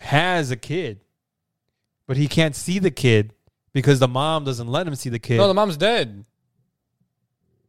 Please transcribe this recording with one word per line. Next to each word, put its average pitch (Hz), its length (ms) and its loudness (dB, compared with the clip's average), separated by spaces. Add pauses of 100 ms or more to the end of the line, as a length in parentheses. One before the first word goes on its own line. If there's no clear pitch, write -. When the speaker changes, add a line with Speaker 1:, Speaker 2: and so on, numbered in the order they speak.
Speaker 1:
has 160 500 0
a 123 60 -6
kid, 143 440 -8 (1040)
but 135 100 -2
he 143 120 0
can't 160 280 0
see 185 220 -4
the 185 120 2
kid 107 440 2 (380)
because 135 260 4
the 127 100 2
mom 147 360 -2
doesn't 120 240 -6
let 160 180 -2
him 151 80 -6
see - 160 -8
the 117 80 -4
kid. 120 200 -2
Speaker 2:
No, 196 100 6
the 190 60 4
mom's 202 220 0
dead. 143 480 -2 (1400)